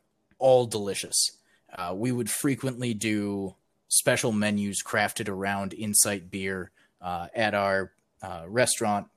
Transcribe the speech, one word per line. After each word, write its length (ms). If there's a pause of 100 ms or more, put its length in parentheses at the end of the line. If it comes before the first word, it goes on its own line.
(380)
all 280
delicious. 640 (440)
Uh, 200
we 160
would 180
frequently 640
do 600 (320)
special 420
menus 540
crafted 440
around 460
Insight 560
beer, 400 (300)
uh, 340
at 200
our, 380 (300)
uh, 240
restaurant 720